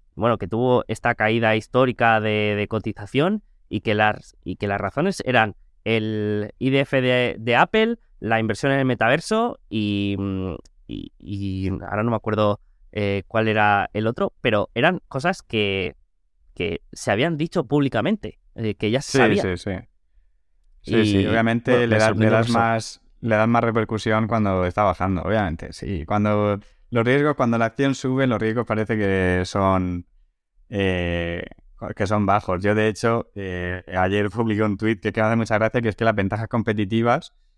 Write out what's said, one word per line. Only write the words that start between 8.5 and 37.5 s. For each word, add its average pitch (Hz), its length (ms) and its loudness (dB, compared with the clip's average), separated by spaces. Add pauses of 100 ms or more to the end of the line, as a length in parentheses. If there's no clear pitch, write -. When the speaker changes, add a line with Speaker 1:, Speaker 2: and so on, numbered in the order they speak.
Speaker 1:
en 135 80 2
el 131 40 2
metaverso 143 840 0
y, 101 500 -2
mm, 95 360 -4 (340)
y, 50 300 -10
y 95 500 -6
ahora 101 340 -4
no 120 80 0
me 113 60 0
acuerdo, 104 440 0 (300)
eh, 101 380 -4
cuál 110 180 0
era 104 460 2
el 110 140 -2
otro, 131 340 -2
pero 104 340 0
eran 160 320 0
cosas 170 360 -4
que, 98 520 -2 (600)
que 90 280 -6 (100)
se - 200 -4
habían 151 240 0
dicho 156 300 -2
públicamente, 139 720 -2 (140)
eh, 107 200 -4
que 107 160 -2
ya 131 120 0
se - 100 -8
Speaker 2:
Sí, 135 60 2
Speaker 1:
sabía. 110 240 4
Speaker 2:
sí, 92 160 -2
sí. 98 140 -8 (1080)
Sí, 113 240 0
sí, 101 140 4
Speaker 1:
Y, 98 80 2
Speaker 2:
obviamente 113 460 2
Speaker 1:
bueno, 120 140 4
Speaker 2:
le 113 80 2
Speaker 1:
me 107 40 4
Speaker 2:
das, - 20 4
le 110 60 6
Speaker 1:
sorprendió 107 320 4
Speaker 2:
das 117 80 2
Speaker 1:
eso. 117 120 2
Speaker 2:
más, 113 440 -2 (180)
le 113 160 0
das 110 120 4
más 117 160 2
repercusión 110 640 0
cuando 101 360 0
está 90 200 0
bajando, 92 380 0
obviamente, 95 500 -2
sí. 78 340 -8
Cuando 104 520 0 (320)
los 117 140 0
riesgos, 143 300 2
cuando 117 240 2
la 117 80 2
acción 139 280 0
sube, 131 320 0
los 113 140 0
riesgos 110 240 0
parece 110 320 -2
que 95 480 2
son, 92 600 0 (640)
eh, 87 760 -2 (500)
que 104 120 -2
son 104 180 0
bajos. 95 380 0
Yo, 101 120 2
de 107 140 2
hecho, 113 460 -2
eh, 90 480 -6 (120)
ayer 95 360 2
publiqué 110 320 0
un 104 160 0
tuit 110 240 -2
que, 104 100 -2
que 117 80 -2
me 107 60 2
hace 113 100 2
mucha 110 220 0
gracia, 110 240 2
que 113 60 0
es 101 80 -2
que 117 80 -2
las 113 100 4
ventajas 104 340 -2
competitivas 113 840 0 (240)